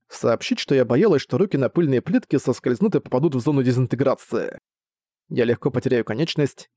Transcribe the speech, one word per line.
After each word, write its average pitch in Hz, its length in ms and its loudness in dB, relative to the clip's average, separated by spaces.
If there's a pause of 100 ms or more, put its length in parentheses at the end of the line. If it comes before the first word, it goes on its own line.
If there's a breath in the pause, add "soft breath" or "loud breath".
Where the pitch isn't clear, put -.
сообщить, - 520 -2
что - 140 0
я 127 120 4
боялась, 143 340 4
что - 160 -4
руки 143 220 0
на 127 100 0
пыльные 143 320 2
плитки 170 380 0
соскользнут 131 560 0
и 147 60 2
попадут 139 340 0
в 127 60 -2
зону 139 220 0
дезинтеграции. 120 960 -2 (720)
Я 123 140 0
легко 117 260 0
потеряю 127 340 0
конечность 143 720 -4